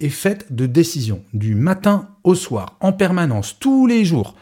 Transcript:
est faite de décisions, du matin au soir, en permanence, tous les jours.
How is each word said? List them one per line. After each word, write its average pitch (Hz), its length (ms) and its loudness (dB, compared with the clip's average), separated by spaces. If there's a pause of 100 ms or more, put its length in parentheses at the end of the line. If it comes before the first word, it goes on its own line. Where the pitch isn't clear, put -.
est 147 80 -2
faite 196 440 -6
de 120 120 -2
décisions, 127 680 0
du 107 240 -2
matin 190 540 0 (160)
au 180 100 4
soir, 107 460 -8
en 190 100 2
permanence, 175 680 -2
tous 269 300 2
les 233 160 4
jours. 165 380 0